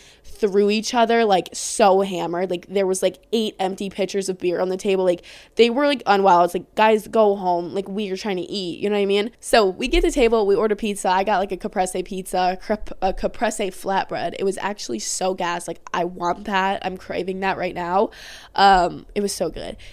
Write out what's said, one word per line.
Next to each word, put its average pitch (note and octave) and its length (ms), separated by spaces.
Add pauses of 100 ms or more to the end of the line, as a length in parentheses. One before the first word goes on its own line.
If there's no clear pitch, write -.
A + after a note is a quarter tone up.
(240)
through G3+ 460
each G#3+ 240
other, A#3 300
like, G3 280
so G3 480
hammered. F3+ 500
Like, F3 180
there G3 180
was, F#3 160
like, F#3 160 (140)
eight A3 280
empty F#3+ 300
pitchers F#3+ 380
of F#3 100
beer F3 220
on F#3 80
the F#3 80
table. F#3+ 280
Like, F3 180 (340)
they A#3 140
were, C#4 160
like, C#4+ 200
unwell. G3 380
It's F3 100
like, - 200
"Guys, A3 340
go G#3+ 260
home. F3 400
Like, F#3+ 140
we G3 220
are F#3+ 60
trying G3 200
to F3 60
eat." F#3 380
You G3+ 100
know G#3 60
what G3+ 60
I G3 40
mean? G3+ 240 (100)
So A3+ 260
we F#3+ 200
get E4 160
the E4+ 100
table, A3+ 340
we G3 80
order G#3+ 220
pizza. G3+ 320
I F#3 160
got, G3+ 140
like, G3 140
a F#3 40
caprese F#3 460
pizza, F#3 580
crep-, - 420
a G3 100
caprese G#3+ 580
flatbread. F#3 680
It - 60
was G3 140
actually G#3 420
so F#3 340
gas. F3 340
Like, E3 120 (140)
I F3 100
want F3+ 400
that. G3 400
I'm F#3 120
craving F#3 440
that F#3+ 160
right F3+ 180
now. F3+ 360 (460)
Um, F3+ 580
it G#3 60
was G3+ 120
so E3+ 160
good. - 280 (160)